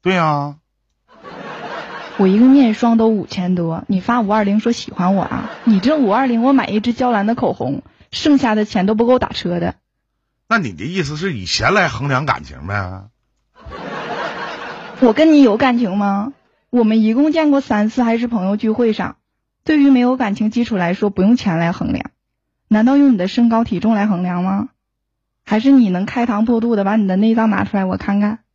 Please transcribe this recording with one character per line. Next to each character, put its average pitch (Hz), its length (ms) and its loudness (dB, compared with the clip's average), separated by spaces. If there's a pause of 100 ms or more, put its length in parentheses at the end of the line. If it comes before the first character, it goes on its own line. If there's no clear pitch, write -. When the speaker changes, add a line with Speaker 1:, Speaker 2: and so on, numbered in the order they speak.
Speaker 1:
对 185 120 0
呀。 147 420 -2 (1600)
Speaker 2:
我 196 80 2
一 190 120 4
个 247 80 6
面 262 280 6
霜 233 220 2
都 226 120 4
五 214 180 0
千 180 280 -4
多， 165 340 -4
你 185 120 0
发 240 200 -2
五 208 120 -2
二 214 100 2
零 202 160 0
说 233 140 0
喜 - 180 -8
欢 185 240 0
我 185 80 0
啊？ - 280 -6 (140)
你 208 160 4
挣 285 200 2
五 202 120 2
二 262 140 2
零， 233 160 0
我 269 100 4
买 254 140 2
一 208 140 -2
支 233 120 -2
娇 247 180 0
兰 208 160 0
的 233 80 0
口 214 180 -2
红， 131 300 -6 (280)
剩 294 280 2
下 226 160 2
的 214 100 0
钱 190 220 -2
都 214 80 2
不 233 120 2
够 254 120 4
打 247 100 -2
车 175 320 -6
的。 170 140 -4 (760)
Speaker 1:
那 226 100 0
你 123 140 -4
的 82 120 -12
意 175 180 -4
思 147 140 -6
是 170 180 -6
以 95 100 -8
钱 131 300 -2
来 185 140 2
衡 127 200 -6
量 139 180 -2
感 101 160 -4
情 - 240 -16
呗？ 95 380 -8 (2000)
Speaker 2:
我 233 120 4
跟 311 200 4
你 285 100 6
有 220 140 4
感 247 220 0
情 196 200 -2
吗？ 202 340 -2 (380)
我 240 140 2
们 220 180 2
一 220 120 2
共 294 180 2
见 311 180 2
过 277 100 2
三 214 300 -2
次， 254 120 -2
还 233 160 0
是 240 100 -4
朋 196 180 -2
友 202 100 0
聚 220 140 -2
会 220 220 0
上。 - 240 -6 (480)
对 311 140 2
于 277 120 6
没 254 100 6
有 247 160 2
感 214 180 -2
情 214 160 -2
基 233 140 -2
础 226 120 -4
来 175 180 0
说， 208 160 -2
不 185 120 -2
用 226 140 6
钱 170 220 -2
来 170 140 0
衡 - 200 -6
量。 - 180 -8 (580)
难 214 160 2
道 269 120 4
用 285 160 6
你 202 60 2
的 180 100 -2
身 233 200 2
高 226 140 2
体 190 160 -4
重 220 160 0
来 208 120 0
衡 180 160 -2
量 180 200 -4
吗？ 196 260 -4 (760)
还 214 160 0
是 269 100 2
你 247 200 6
能 180 160 -2
开 240 200 -2
膛 220 180 0
破 226 160 2
肚 233 160 0
的 196 60 0
把 196 140 0
你 208 100 2
的 185 100 0
内 220 180 2
脏 226 160 2
拿 196 140 -2
出 208 120 -6
来 190 80 0
我 185 120 -2
看 202 240 -2
看？ 208 200 -2 (140)